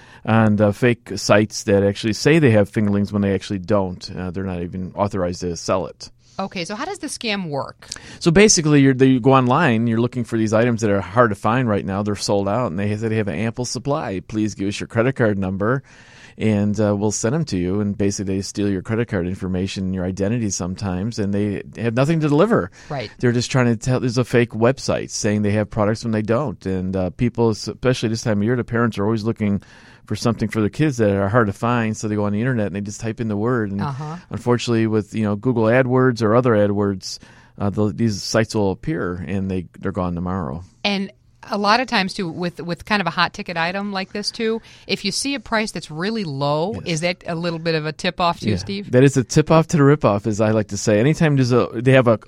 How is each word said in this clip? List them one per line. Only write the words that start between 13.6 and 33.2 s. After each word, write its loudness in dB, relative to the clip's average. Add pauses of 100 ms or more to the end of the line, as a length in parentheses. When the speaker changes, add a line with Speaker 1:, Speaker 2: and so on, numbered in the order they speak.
Speaker 1:
supply. -6
"Please -4
give -4
us -6
your -8
credit 0
card 2
number, -2 (540)
and, 0
uh, 2
we'll 0
send -2
'em -2
to -4
you." -2
And -2
basically, -2
they -2
steal -4
your -2
credit -2
card -2
information -4
and -4
your -4
identity -2
sometimes, -6
and -2
they -2 (120)
have -4
nothing 2
to 0
deliver. 2 (180)
Speaker 2:
Right. -8
Speaker 1:
They're 2
just 0
trying 2
to 2
tell, 0
there's -2
a 2
fake 2
website 0
saying 0
they 2
have 0
products 0
when -2
they 0
don't. -2
And, -2
uh, 0
people, 0
especially -2
this -4
time 0
of 0
year, 0
the -2
parents -2
are -2
always -2
looking -2 (460)
for -6
something -2
for -2
their 2
kids 0
that 2
are 0
hard 2
to -2
find, -2
so -8
they -2
go 0
on 0
the -2
internet -2
and -8
they -4
just -10
type -6